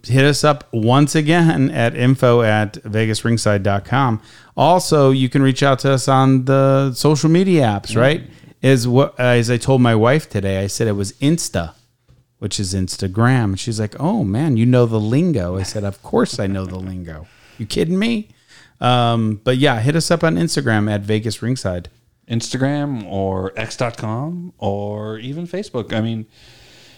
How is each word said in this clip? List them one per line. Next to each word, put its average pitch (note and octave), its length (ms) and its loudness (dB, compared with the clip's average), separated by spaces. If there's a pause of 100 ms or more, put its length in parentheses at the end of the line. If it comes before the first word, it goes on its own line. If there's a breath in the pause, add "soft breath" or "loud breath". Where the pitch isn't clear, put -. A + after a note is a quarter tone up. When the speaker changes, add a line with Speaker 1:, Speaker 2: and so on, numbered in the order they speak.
Speaker 1:
hit C3 180 2
us C#3+ 200 2
up D3 280 0
once B2 440 2
again D#3+ 560 2
at A#2 260 -2
info B2 460 4
at G#2+ 400 0
vegas A2 420 -2
ringside A2 380 0
dot G2+ 220 0
com. A#2+ 360 0 (340 loud breath)
Also, D3+ 560 4
you C3 180 2
can C#3 120 0
reach C3+ 220 2
out C3+ 160 2
to C#3 120 0
us B2+ 160 0
on C3 380 4
the C3+ 480 2
social D3+ 360 2
media F3 340 4
apps, G#2 300 -2
Speaker 2:
Yeah. A2 60 0
Speaker 1:
right? C#3+ 240 2 (380 loud breath)
Is B2+ 260 2
what, B2+ 320 2
uh, B2 40 0
as A#2+ 280 2
I A#2+ 60 2
told C3+ 240 2
my A#2 140 4
wife B2 340 2
today, G2 340 -2
I G2+ 40 -2
said A2+ 200 -2
it G#2 80 0
was G2+ 180 -4
Insta, C3+ 580 -2 (680)
which G#2 200 -6
is G2 140 -4
Instagram. G2+ 720 0
And F#2+ 140 -2
she's A2 200 -6
like, G#2+ 200 -6
"Oh, F#3 240 -2
man, B2 320 -2
you A2+ 100 2
know B2 200 4
the A2+ 140 -2
lingo." G#2+ 580 0
I G2 60 -4
said, G2+ 200 -6
"Of G2 180 -8
course - 380 -2
I G2+ 80 -2
know F#2+ 180 -4
the F#2 140 -10
lingo. F2 480 -12 (300)
You A2+ 80 -8
kidding F3 340 -2
me?" A3 300 -4 (500 soft breath)
Um, A#2 640 2
but B2+ 140 2
yeah, B2+ 240 2
hit D3 160 0
us D#3+ 120 -2
up E3 140 2
on E3 120 2
Instagram B2+ 540 0
at G#2 120 -2
Vegas G#2+ 400 -4
Ringside. G2 480 -6 (400)
Speaker 2:
Instagram C3+ 840 -4
or F#2+ 460 -4
X A2+ 180 -8
dot A#2 220 -6
com D#3 600 -8
or G#2 640 -6
even C#3+ 260 -10
Facebook. E3+ 480 -10
I A2+ 60 -2
mean, A2 260 -4 (720 soft breath)